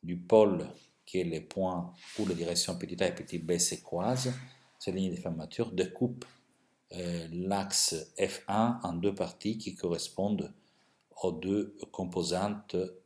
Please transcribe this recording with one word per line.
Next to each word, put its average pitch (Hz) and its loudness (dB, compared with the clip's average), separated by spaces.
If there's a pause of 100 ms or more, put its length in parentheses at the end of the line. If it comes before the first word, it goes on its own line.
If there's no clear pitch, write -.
du 87 -4
pôle 101 6 (380)
qui - -2
est 92 2
le 82 -2
point 90 -2 (280)
où 104 2
la 90 0
direction 87 -2
petit - -4
a 92 4
et 85 -2
petit - -6
b 82 2
se - 4
croisent. 123 0 (460)
Cette - -4
ligne 95 0
de 87 -4
fermeture 85 -4
découpe, - -2 (680)
euh, 87 -4
l'axe 95 0
F 95 0
un 113 4
en 87 -2
deux 95 2
parties 98 -2
qui 101 -8
correspondent 90 -2 (720)
aux 92 4
deux 95 0 (160)
composantes 92 -2 (300)